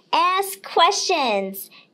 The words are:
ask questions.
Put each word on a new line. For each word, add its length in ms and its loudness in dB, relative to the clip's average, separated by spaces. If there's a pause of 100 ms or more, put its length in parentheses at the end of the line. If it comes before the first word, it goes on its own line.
(120)
ask 500 0
questions. 1080 0 (220)